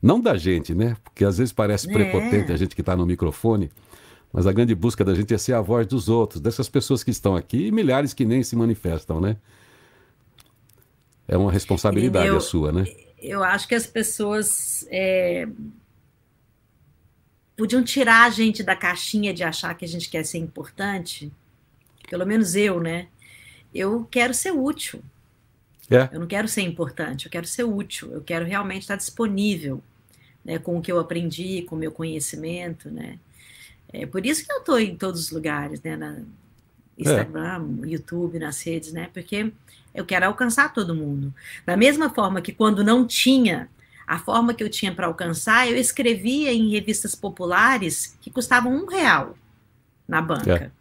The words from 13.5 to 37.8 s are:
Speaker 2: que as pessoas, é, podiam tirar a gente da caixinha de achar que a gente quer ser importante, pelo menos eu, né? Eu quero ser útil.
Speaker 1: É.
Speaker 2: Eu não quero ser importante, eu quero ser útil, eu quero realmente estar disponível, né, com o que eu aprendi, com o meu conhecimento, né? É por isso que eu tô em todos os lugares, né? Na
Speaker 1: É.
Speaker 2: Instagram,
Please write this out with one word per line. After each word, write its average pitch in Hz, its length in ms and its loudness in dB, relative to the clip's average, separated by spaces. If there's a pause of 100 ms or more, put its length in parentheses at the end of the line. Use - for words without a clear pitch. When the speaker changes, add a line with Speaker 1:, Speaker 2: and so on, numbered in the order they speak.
Speaker 2:
que - 80 0
as 226 120 -2
pessoas, 214 1040 -4
é, 185 580 0 (2000)
podiam 226 260 2
tirar 233 440 6
a 240 40 4
gente 220 320 0
da 190 140 0
caixinha 196 560 -2
de 175 100 -6
achar 170 320 -4
que 170 100 -12
a 170 40 -10
gente 165 200 -8
quer 160 160 -6
ser 165 140 -6
importante, 170 960 -8 (760)
pelo 180 180 -4
menos 208 280 2
eu, 196 240 2
né? 170 300 -4 (680)
Eu 220 360 -2
quero 247 220 2
ser 381 200 -4
útil. 285 500 -4 (880)
Speaker 1:
É. 127 220 6
Speaker 2:
Eu 156 80 -8
não 170 60 -6
quero 202 200 -2
ser 214 160 -2
importante, 165 640 -6
eu - 60 -18
quero 170 140 -6
ser - 180 -4
útil, 202 480 -6
eu 156 80 -10
quero 165 240 -4
realmente 190 380 -4
estar 202 140 -6
disponível, 196 840 -2 (640)
né, 165 140 -6
com 175 200 -4
o 165 40 -6
que 180 100 -6
eu 175 60 2
aprendi, 170 640 -4
com 175 120 -12
o 160 40 -6
meu 156 120 -6
conhecimento, 160 1000 -8
né? 156 280 -12 (760)
É - 140 -10
por 185 180 -6
isso 277 200 -2
que - 80 -8
eu 539 80 -4
tô 269 180 2
em 202 160 0
todos 170 260 -6
os 156 100 -6
lugares, 151 520 -6
né? 160 140 -8
Na 151 220 -10 (800)
Speaker 1:
É. - 40 -8
Speaker 2:
Instagram, 156 800 -2